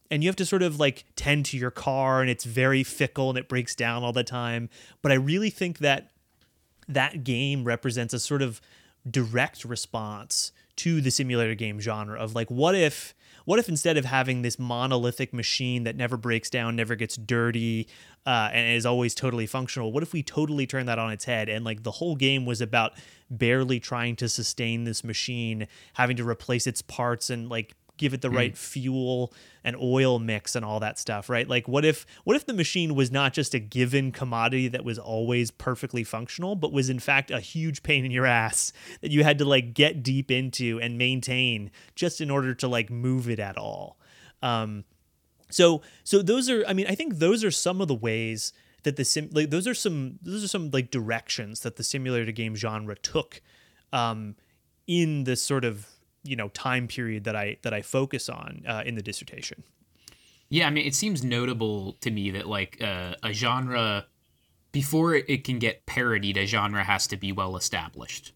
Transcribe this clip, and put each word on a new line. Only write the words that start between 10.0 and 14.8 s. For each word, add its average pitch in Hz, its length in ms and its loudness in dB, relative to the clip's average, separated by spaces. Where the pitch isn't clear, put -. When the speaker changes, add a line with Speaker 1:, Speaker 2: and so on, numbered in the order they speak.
Speaker 1:
to 165 220 2
the 131 120 2
simulator 120 420 0
game 104 260 -6
genre 107 400 -4
of, 110 140 -6
like, 113 160 -2
what 143 240 4
if, 160 400 2
what 202 140 4
if 226 100 0
instead 156 280 2
of 131 80 0
having 127 360 2
this 120 160 -2
monolithic 123 760 0